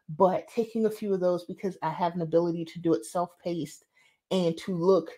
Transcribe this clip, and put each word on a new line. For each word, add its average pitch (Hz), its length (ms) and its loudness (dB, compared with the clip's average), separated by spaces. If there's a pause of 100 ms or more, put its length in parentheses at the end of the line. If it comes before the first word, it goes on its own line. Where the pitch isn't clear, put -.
(180)
but 180 300 4
taking 220 400 -2
a - 20 0
few 214 240 -4
of 185 60 0
those 175 260 0
because 185 380 -6
I 156 80 -2
have 170 240 -2
an 180 60 -4
ability 170 440 0
to 170 140 -12
do 165 160 2
it 160 100 -4
self-paced 175 800 -6 (460)
and 170 260 2
to 196 180 -6
look 170 420 2